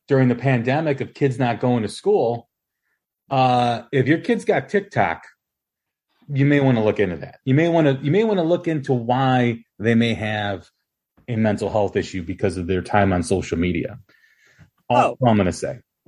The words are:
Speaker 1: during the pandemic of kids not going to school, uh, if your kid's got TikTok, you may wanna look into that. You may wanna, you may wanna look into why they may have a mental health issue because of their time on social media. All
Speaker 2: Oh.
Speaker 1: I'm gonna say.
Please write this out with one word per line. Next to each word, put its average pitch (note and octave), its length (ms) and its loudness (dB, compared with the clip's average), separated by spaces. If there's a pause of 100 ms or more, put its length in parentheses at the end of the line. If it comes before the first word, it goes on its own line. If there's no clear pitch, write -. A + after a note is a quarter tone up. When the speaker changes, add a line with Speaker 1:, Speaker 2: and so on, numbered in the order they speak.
Speaker 1:
during C3 200 4
the A#2+ 60 2
pandemic C3 680 -2
of - 140 -10
kids C3 240 -2
not A#2+ 200 -2
going B2 240 0
to G#2 60 -4
school, C#3+ 600 -2 (840)
uh, B2 520 2 (100)
if C3 140 2
your D#3+ 120 4
kid's G3 260 -2
got D3+ 240 0
TikTok, G2+ 540 -2 (1040)
you C#3 160 0
may C#3+ 160 4
wanna B2 240 2
look G#2 160 0
into F#2 160 -2
that. - 280 -16
You C3 100 2
may D#3+ 140 4
wanna, D#3 340 2
you D3 80 -2
may G3+ 140 2
wanna G3 200 0
look E3+ 240 -2
into D3 240 -2
why B2 720 0 (140)
they A2+ 160 2
may A#2 200 2
have G#2 540 -6 (600)
a A#2 80 -4
mental G#2+ 340 0
health G2+ 260 0
issue F#2 260 -4
because F2+ 340 -4
of F2+ 100 -6
their F#2 160 -2
time G2 300 2
on F2+ 100 0
social E2+ 360 -4
media. F2 400 -4 (920)
All B2 320 2
Speaker 2:
Oh. B2+ 40 4
Speaker 1:
I'm A2+ 100 4
gonna F2+ 160 2
say. - 280 -8 (280)